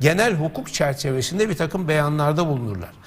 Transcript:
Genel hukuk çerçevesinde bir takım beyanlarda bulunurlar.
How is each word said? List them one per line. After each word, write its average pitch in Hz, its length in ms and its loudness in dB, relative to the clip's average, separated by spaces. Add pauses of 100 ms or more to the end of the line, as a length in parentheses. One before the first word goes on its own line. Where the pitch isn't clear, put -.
Genel 185 340 4
hukuk 160 380 -4
çerçevesinde 143 760 0
bir 170 80 -2
takım 170 320 -2
beyanlarda 151 580 2
bulunurlar. 113 440 -4 (160)